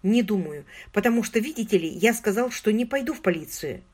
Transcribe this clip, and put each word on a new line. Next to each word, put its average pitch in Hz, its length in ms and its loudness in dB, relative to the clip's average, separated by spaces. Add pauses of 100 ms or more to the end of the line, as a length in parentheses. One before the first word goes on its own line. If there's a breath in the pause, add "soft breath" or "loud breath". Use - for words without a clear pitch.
«Не 220 220 4
думаю, 156 420 -2 (280 loud breath)
потому 233 300 2
что, 226 160 0
видите 226 380 0
ли, 160 120 0
я 220 240 2
сказал, 233 380 0
что - 200 -2
не 233 140 2
пойду 277 280 -2
в - 80 -10
полицию». 151 600 -4 (120)